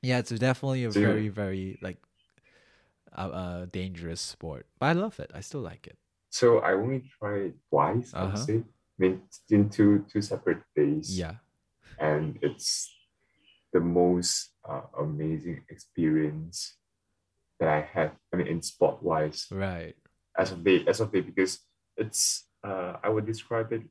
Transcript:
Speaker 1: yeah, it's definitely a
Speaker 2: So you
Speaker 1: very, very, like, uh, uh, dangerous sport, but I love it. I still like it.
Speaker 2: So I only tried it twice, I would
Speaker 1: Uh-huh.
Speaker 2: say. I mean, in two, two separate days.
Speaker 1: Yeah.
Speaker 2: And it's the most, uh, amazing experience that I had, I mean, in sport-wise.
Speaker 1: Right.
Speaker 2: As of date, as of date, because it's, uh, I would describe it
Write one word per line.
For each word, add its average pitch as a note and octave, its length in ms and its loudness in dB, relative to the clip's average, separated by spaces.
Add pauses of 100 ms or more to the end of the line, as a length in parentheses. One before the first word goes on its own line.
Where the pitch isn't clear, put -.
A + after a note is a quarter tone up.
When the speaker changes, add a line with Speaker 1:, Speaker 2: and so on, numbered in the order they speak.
Speaker 1:
yeah, B2+ 180 2
it's A#2+ 120 -4
definitely B2+ 540 0
a A2 60 -2
Speaker 2:
So G2+ 80 2
you G#2+ 80 6
Speaker 1:
very, G#2+ 220 0
very, F#2+ 520 -6
like, F#2 160 -8 (1160)
uh, - 60 -8
uh, F2+ 440 -6
dangerous F2+ 560 -8
sport, - 440 -12 (140)
but B2+ 80 0
I E3 60 4
love G3+ 260 -2
it. - 140 -12
I - 80 -14
still C#3 200 -10
like - 260 -14
it. - 100 -20 (320)
Speaker 2:
So A#2+ 300 6
I F#2 140 2
only B2+ 280 0 (180)
tried G#2 220 -4
it F#2 140 -4 (140)
twice, F2 440 2
I F#2 100 -2
would F#2+ 100 -2
Speaker 1:
Uh-huh. G#2+ 120 -4
Speaker 2:
say. A2 180 0
I - 340 -20
mean, F#2 240 2 (280)
in G#2 200 6
two, G#2 420 6
two G#2+ 100 0
separate F#2 420 -2 (120)
days. F#2 420 2
Speaker 1:
Yeah. E2+ 180 -4 (640)
Speaker 2:
And D2+ 420 0
it's - 520 -4 (800)
the F2+ 80 6
most, F2 680 2 (160)
uh, C2+ 140 -8 (160)
amazing D#2 720 -4
experience D#2 1080 -2 (840)
that D#2+ 100 2
I D2+ 120 2
had, D#2 300 -2 (220)
I F2+ 40 0
mean, F2 100 0
in E2 140 -2
sport-wise. - 880 0
Speaker 1:
Right. F#2 440 -6 (420)
Speaker 2:
As F#2 140 0
of E2+ 120 -10
date, F2+ 240 4
as - 140 2
of G#2 100 -2
date, F2 140 0
because F#2+ 340 -2 (380)
it's, - 500 -2 (160)
uh, F#2 400 -6
I G#2 60 0
would G#2+ 160 0
describe A2+ 480 -4
it A2 180 -4